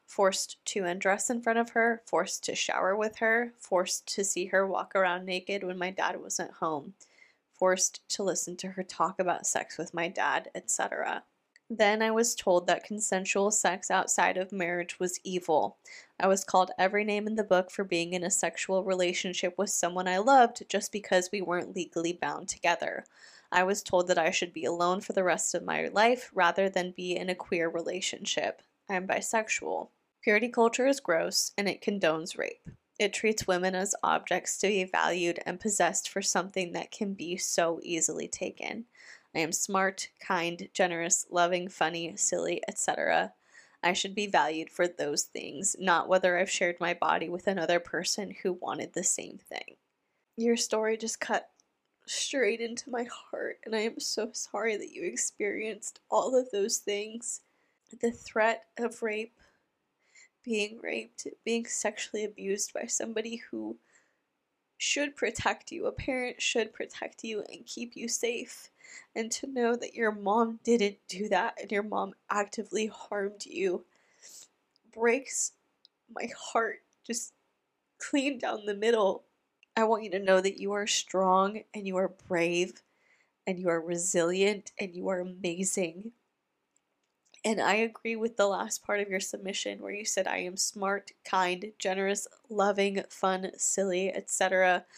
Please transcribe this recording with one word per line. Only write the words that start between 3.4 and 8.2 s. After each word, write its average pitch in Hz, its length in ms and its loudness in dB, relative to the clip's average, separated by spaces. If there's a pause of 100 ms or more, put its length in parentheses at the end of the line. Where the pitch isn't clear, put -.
forced - 560 0
to 196 100 0
see 185 220 -2
her 196 200 4
walk - 280 -2
around 185 320 2
naked 185 360 -4
when 185 140 -4
my 185 140 -2
dad - 320 -2
wasn't - 300 -6
home, 160 420 -4 (580)
forced 185 560 2
to - 140 -4